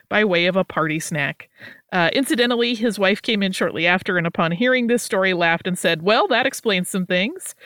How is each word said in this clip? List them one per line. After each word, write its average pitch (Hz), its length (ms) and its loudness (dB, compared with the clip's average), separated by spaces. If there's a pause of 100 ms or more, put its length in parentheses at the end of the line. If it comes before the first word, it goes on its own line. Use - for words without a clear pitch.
by 208 160 2
way 175 220 2
of 180 80 2
a 190 80 2
party 160 380 -2
snack. 147 500 -6 (420)
Uh, 170 200 2
incidentally, 240 640 0
his 214 200 0
wife 202 260 2
came 208 200 0
in 190 80 0
shortly 170 380 -2
after, 185 280 2
and 170 100 0
upon 170 260 0
hearing 247 340 0
this 233 160 2
story, 190 320 0
laughed 170 320 2
and 180 100 -2
said, 165 260 0
"Well, 226 260 2
that 247 180 2
explains 202 420 -2
some 185 180 -4
things. 208 600 -4